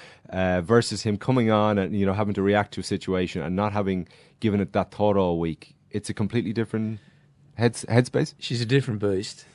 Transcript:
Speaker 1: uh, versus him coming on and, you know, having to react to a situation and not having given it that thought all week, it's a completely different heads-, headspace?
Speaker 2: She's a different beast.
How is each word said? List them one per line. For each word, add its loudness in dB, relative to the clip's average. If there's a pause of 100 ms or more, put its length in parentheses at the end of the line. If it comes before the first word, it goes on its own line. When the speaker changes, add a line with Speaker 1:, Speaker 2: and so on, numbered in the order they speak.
(300)
Speaker 1:
uh, 0
versus 2
him 0
coming 0
on 4
and, 0
you 2
know, 2
having -2
to -2
react 2
to -6
a -10
situation -2
and -4
not 0
having -2 (320)
given 2
it -4
that -2
thought 2
all 2
week, -6 (160)
it's -6
a -8
completely -2
different -4 (560)
heads-, 0
headspace? 2
Speaker 2:
She's -6
a -2
different 0
beast. -2 (100)